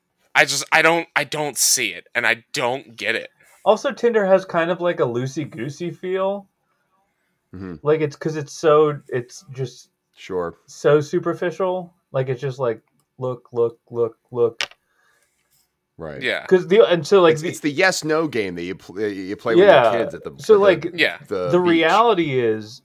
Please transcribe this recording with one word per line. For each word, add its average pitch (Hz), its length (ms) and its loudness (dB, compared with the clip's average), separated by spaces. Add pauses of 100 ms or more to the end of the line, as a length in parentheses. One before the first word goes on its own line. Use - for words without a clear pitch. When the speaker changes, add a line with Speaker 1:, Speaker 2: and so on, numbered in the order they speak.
(340)
Speaker 1:
I 151 100 4
just, 139 280 -4
I 160 100 4
don't, 165 340 2
I 147 80 0
don't 147 320 -6
see 110 360 0
it, 82 220 -16
and 120 120 0
I 117 260 -2
don't 123 440 -4
get 104 180 -4
it. - 160 -8 (340)
Speaker 2:
Also, 214 280 2
Tinder 220 320 0
has 190 200 4
kind 170 260 -2
of, 175 100 -4
like, 175 200 -2
a 151 40 0
loosey-goosey 131 880 -6
feel. 190 560 -6 (1080)
Speaker 3:
Mm-hmm. 92 280 -12
Speaker 2:
Like, 156 180 0
it's 147 160 -4
'cause 156 200 -6
it's 147 160 -10
so, 151 560 2
it's - 440 -8
just 127 380 -12 (260)
Speaker 3:
Sure. 87 400 -8 (100)
Speaker 2:
so 151 340 0
superficial. 175 920 -4 (200)
Like, 131 160 -4
it's 123 120 -6
just 131 180 -8
like, 117 240 -4 (360)
look, 127 340 -8
look, 117 260 -2 (120)
look, 117 260 -4 (140)
look. 117 320 0 (1300)
Speaker 3:
Right. 80 260 -12
Speaker 1:
Yeah. 101 240 -4
Speaker 2:
'Cause 180 220 2
the, 208 140 6
and 170 220 2
so, 196 180 4
like, 165 120 8
Speaker 3:
It's, 151 80 -6
Speaker 2:
the 170 60 -6
Speaker 3:
it's 135 120 -8
the 151 100 -2
yes-no 156 580 0
game 104 260 -4
that 85 80 -8
you 90 140 -6
pl-, - 240 -14
you 98 360 -6
play 117 200 -2
with 190 80 8
Speaker 2:
Yeah. 135 280 8
Speaker 3:
your 95 120 0
kids - 100 -8
at 87 80 -14
the, - 160 -12
Speaker 2:
So, 214 160 4
Speaker 3:
at 202 40 8
the, 180 300 2
Speaker 2:
like, 175 60 -14
Speaker 1:
Yeah. 123 320 0
Speaker 3:
the 92 240 -4
Speaker 2:
the 175 80 4
Speaker 3:
beach. 180 100 2
Speaker 2:
reality 165 680 2
is, 110 460 -2